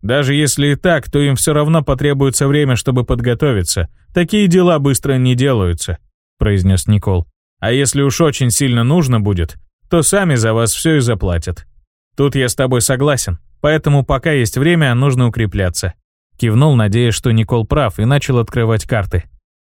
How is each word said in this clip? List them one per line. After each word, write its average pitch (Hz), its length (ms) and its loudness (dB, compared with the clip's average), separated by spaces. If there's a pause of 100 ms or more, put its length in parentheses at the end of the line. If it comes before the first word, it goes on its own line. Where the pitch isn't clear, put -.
Даже 135 320 -2
если 143 340 0
и 143 80 2
так, 160 340 -2
то 147 100 -2
им 143 160 0
все 156 180 -2
равно 151 300 2
потребуется 139 640 0
время, 143 280 2
чтобы 123 280 -2
подготовиться. 120 880 -2 (240)
Такие 196 340 2
дела 175 320 4
быстро 139 360 0
не 127 200 2
делаются, 107 640 0 (400)
произнес 95 500 2
Никол. 98 400 0 (320)
А 107 120 -2
если 139 300 0
уж 139 200 0
очень 135 300 0
сильно 123 320 0
нужно 131 360 2
будет, 98 360 -2 (340)
то 170 140 2
сами 185 320 2
за 113 180 0
вас 113 200 0
все 160 240 0
и - 20 4
заплатят. 90 680 -2 (500)
Тут 139 200 0
я 131 120 0
с 117 80 -4
тобой 127 260 0
согласен, 131 580 -2 (220)
поэтому 147 440 0
пока 139 260 -2
есть 127 260 0
время, 151 360 2
нужно 127 340 2
укрепляться. 98 680 -2 (420)
Кивнул, 127 380 2
надеясь, 113 380 0
что - 180 -2
Никол 113 340 0
прав, 135 340 -2
и 107 60 0
начал 135 340 0
открывать 113 460 -2
карты. 101 380 -2 (420)